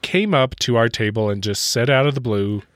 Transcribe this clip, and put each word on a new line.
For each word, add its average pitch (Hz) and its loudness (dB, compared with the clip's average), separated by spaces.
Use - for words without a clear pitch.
came 202 0
up 131 2
to 120 0
our 117 4
table 107 -2
and 101 -2
just 101 -4
said 139 0
out 135 4
of 143 0
the 135 -4
blue 104 -2